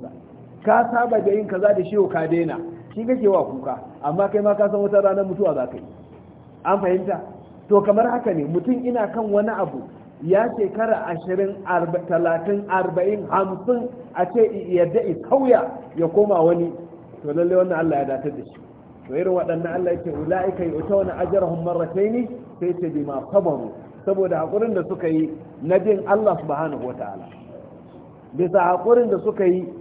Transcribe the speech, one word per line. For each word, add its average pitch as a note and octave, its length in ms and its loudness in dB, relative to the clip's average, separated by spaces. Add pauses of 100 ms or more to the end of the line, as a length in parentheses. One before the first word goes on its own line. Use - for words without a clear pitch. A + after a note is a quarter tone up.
sa. - 80 -14 (560)
Ka A3+ 280 4
saba A#3 280 2
da F#3+ 100 0
yin G#3 160 2
kaza G3 280 2
da F#3 100 0
shi, G3+ 100 -8
yau G3+ 140 4
ka D#3+ 180 -2
daina. E3 320 0 (360)
Shi A3 100 -6
kake A#3 240 2
wa F3+ 160 4
kuka, C3 340 -6 (240)
amma E3+ 260 0
kai G#3 120 0
ma G3+ 140 4
ka G3+ 160 2
san G3+ 100 0
wata G3+ 200 4
ranar G3 240 4
mutuwa F3+ 300 0
za B2+ 140 -2
ka - 80 -12
yi. - 80 -14 (800)
An F#3+ 160 2
fahimta? F#3 400 0 (480)
To, G3+ 120 6
kamar G#3 300 4
haka A#3+ 240 -2
ne, D3+ 100 -2
mutum G3+ 400 0
ina A#3+ 280 0
kan A3 180 -4
wani G#3 200 2
abu, F3+ 320 -4 (400)
ya F#3+ 260 4 (100)
shekara G#3 480 0
ashirin, F#3 480 -2 (100)
arba-, E3+ 440 0
talatin, E3+ 600 0
arba'in, F#3 640 0
hamsin, G3 560 0 (280)
a F3+ 200 0
ce A#3+ 160 4
i-, F3+ 240 -4
yadda F3 320 2
i E3 80 -2 (160)
kauya B3+ 400 4 (260)
ya E3 120 0
koma G3 340 2
wani, E3+ 300 2 (500)
to, D3 100 -6
lalle F3 220 2
wannan F3+ 240 2
Allah D#3+ 200 2
ya C#3 60 0
datar C3+ 280 -4
da C#3 100 -10
shi. - 180 -20 (460)
To, B2+ 80 -10
irin F3+ 180 0
waɗannan E3+ 420 -2
Allah F3+ 180 0
yake, E3+ 180 -6
"Ula'ika F3+ 540 -2
yu'tawna F3 480 0 (100)
ajrahum E3+ 420 0
marrataini", F#3+ 640 -2 (300)
sai F3 220 -2
ce, F3 100 -4
"bima C#3 320 -4 (100)
sabaru", D3 380 2 (340)
saboda F#3+ 340 0
haƙurin G3+ 360 0
da F3+ 140 0
suka F3+ 200 -4
yi D#3 220 0 (320)
na F3+ 160 4
bin G3+ 300 2
Allah G3+ 320 4
subhanahu D3 440 -4
wa B2 100 -6
ta'ala. G2 340 -12 (1080)
Bisa F3+ 240 2
haƙurin G#3+ 500 4
da F#3+ 100 2
suka G3+ 260 0
yi F3+ 340 2